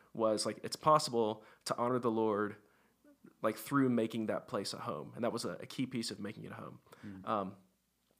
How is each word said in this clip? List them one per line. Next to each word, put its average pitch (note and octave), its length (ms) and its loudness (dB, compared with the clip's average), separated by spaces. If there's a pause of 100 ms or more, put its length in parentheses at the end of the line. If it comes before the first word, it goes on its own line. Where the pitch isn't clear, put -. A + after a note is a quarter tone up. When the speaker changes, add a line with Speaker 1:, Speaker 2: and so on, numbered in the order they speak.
(120)
Speaker 1:
was, A2 340 2
like, G#2+ 160 -4
it's - 140 -8
possible A#2+ 640 4 (220)
to - 140 -2
honor B2 200 2
the A#2+ 120 2
Lord G#2+ 460 2 (840)
like, A2 140 2
through C#3 320 2
making A2+ 380 2
that - 220 -2
place G2+ 260 -4
a - 40 -8
home. F2 360 -6
And A2 100 -4
that A2+ 80 0
was A#2 120 -4
a, F2 160 -4
a - 60 -12
key C3 200 -4
piece A2+ 240 -4
of G2+ 100 -10
making - 240 -8
it - 80 -12
a - 40 -12
home. - 220 -12 (280)
Speaker 2:
Mm. G2 220 -12
Speaker 1:
Um, G2+ 240 0 (680)